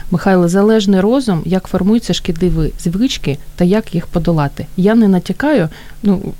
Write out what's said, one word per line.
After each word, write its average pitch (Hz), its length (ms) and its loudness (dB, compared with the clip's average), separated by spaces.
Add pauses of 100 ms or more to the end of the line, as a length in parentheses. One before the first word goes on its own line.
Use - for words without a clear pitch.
(100)
Михайло, 180 380 2
залежний 202 520 2
розум, 208 440 0
як 180 220 -2
формуються 202 480 0
шкідливі 160 680 -2
звички 185 580 -2 (180)
та 175 80 2
як 202 300 0
їх 170 120 -4
подолати. 160 600 -2 (100)
Я 196 180 4
не 226 140 6
натякаю, 190 600 0 (340)
ну, 202 200 2 (180)